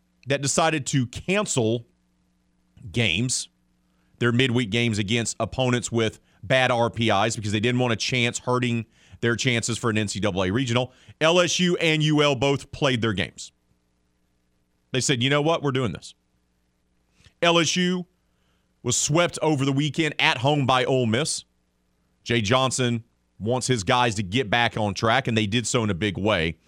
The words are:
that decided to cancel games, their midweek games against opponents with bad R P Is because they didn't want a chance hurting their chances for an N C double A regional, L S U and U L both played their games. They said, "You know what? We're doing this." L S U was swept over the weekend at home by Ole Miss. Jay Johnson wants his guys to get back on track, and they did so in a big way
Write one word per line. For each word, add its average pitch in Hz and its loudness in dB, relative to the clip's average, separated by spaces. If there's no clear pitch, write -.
that 139 -2
decided 156 0
to 131 0
cancel 123 -2
games, 110 0
their 120 2
midweek 120 2
games 117 0
against 110 -2
opponents 123 -2
with 113 -2
bad 127 2
R 117 2
P 113 0
Is 104 2
because 104 -6
they 107 0
didn't 123 0
want 123 0
a 110 0
chance 120 -2
hurting 123 -2
their 117 0
chances 117 -2
for 120 -2
an 107 0
N 107 -2
C 101 -8
double 95 0
A 92 0
regional, 123 -2
L 165 4
S 175 0
U 180 2
and 156 0
U 151 2
L 147 2
both 139 -2
played 127 0
their 113 0
games. - -8
They 127 0
said, 120 0
"You 131 0
know 147 2
what? 160 0
We're 139 0
doing 123 0
this." - -14
L 170 4
S 165 0
U 180 0
was 120 -2
swept 165 0
over 151 0
the 139 0
weekend 151 -2
at 147 2
home 143 2
by 131 2
Ole 127 2
Miss. 120 -2
Jay 120 0
Johnson 120 0
wants 120 -4
his 120 0
guys 123 2
to 107 -4
get 104 -2
back 120 0
on 104 -2
track, 117 0
and 113 0
they 110 2
did 110 -2
so 120 0
in 104 0
a 98 0
big 90 -2
way 90 0